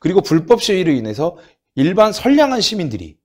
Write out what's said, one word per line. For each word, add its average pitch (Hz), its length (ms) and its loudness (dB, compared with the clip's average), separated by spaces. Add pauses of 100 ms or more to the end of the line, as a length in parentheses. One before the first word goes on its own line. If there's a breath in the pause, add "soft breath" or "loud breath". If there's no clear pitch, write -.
그리고 185 220 2
불법 165 400 2
시위로 185 300 0
인해서 123 440 -4 (380 soft breath)
일반 190 380 2
선량한 269 480 2
시민들이 113 640 -6